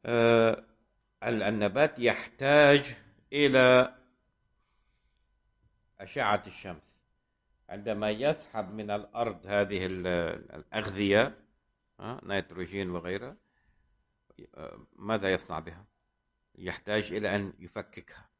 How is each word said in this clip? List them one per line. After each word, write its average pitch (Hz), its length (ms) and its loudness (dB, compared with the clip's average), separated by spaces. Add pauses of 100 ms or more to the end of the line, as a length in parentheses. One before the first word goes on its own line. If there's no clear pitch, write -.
آه، 117 600 4 (580)
ال-، 110 200 -2
النبات 104 560 0
يحتاج 139 960 4 (360)
إلى 131 600 6 (2000)
أشعة 104 460 -2
الشمس. 87 480 -18 (760)
عندما 107 420 -4
يسحب 107 640 -4
من 107 160 -10
الأرض 104 560 -6
هذه 101 400 0
ال-، 92 200 -6 (480)
الأغذية، 98 840 0 (600)
آه، 110 220 -12
نيتروجين 92 680 -6
وغيره، 92 460 -10 (1160)
آه، - 240 -18 (180)
ماذا 101 360 -4
يصنع 87 260 -6
بها؟ 82 260 -16 (720)
يحتاج 101 580 -6
إلى 101 240 -4
أن 98 220 -6
يفككها. - 680 -18 (120)